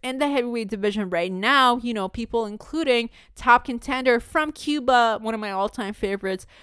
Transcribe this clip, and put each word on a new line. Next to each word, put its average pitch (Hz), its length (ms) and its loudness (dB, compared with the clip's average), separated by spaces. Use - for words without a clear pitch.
in 262 160 -6
the 285 100 2
heavyweight 240 400 -2
division 202 400 -2
right 175 240 -2
now. 240 460 4
You 240 160 -6
know, 190 160 -4
people 233 340 -4
including 233 640 -2
top 254 300 4
contender 254 560 0
from 302 320 -2
Cuba, 247 680 2
one 220 100 -4
of 220 80 -6
my 208 120 -6
all-time 202 420 -4
favorites, 196 520 -4